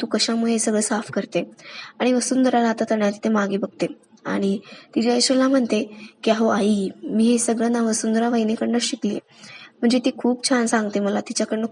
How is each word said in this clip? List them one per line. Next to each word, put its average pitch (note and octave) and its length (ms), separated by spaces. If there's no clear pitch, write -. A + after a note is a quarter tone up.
तू A#3 60
कशामुळे A3+ 440
हे A3+ 80
सगळं G#3+ 220
साफ A3 300
करते?" G3 320
आणि B3 140
वसुंधराला B3 560
आता A3+ 220
तनया G#3+ 180
तिथे G#3 200
मागे G3+ 280
बघते A3 300
आणि G3 320
ती C4+ 60
जयश्रीला B3 460
म्हणते B3 360
की, A3 80
"अहो A3+ 160
आई, G3+ 420
मी A3 200
हे A#3+ 140
सगळं A#3 340
ना A#3+ 100
वसुंधरा A3+ 480
वहिनीकडनं A3+ 520
शिकली, A3+ 380
म्हणजे A#3+ 180
ती B3+ 180
खूप B3 320
छान B3 160
सांगते G#3+ 340
मला, G3+ 200
तिच्याकडनं A3 520